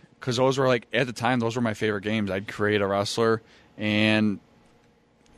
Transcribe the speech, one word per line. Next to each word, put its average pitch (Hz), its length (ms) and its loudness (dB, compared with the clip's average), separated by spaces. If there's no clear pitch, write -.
'Cause 123 160 -4
those 131 220 2
were, 135 100 2
like, 123 240 0
at 123 140 2
the 123 80 -6
time, 120 260 0
those 113 160 -2
were 127 60 -2
my 113 100 0
favorite 107 300 -2
games. 104 280 -2
I'd 98 160 -4
create 104 360 0
a 101 40 2
wrestler, 101 540 0
and 107 640 2